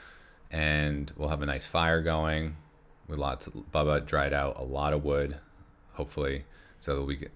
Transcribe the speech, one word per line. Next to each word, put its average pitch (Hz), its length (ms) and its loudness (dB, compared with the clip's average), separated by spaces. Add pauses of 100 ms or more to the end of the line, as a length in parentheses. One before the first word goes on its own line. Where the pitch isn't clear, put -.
(500)
And 76 680 2
we'll 73 120 -2
have 76 140 -2
a 71 40 0
nice 67 200 -4
fire 82 340 2
going 78 560 0 (520)
with 78 100 -6
lots 69 280 -2
of, - 60 -10 (200)
Bubba 76 340 4
dried 71 260 2
out 69 260 0
a - 60 -8
lot 71 300 0
of 73 100 2
wood, 71 320 0 (560)
hopefully. 69 520 -4 (340)
So 69 260 -2
we, 69 320 -4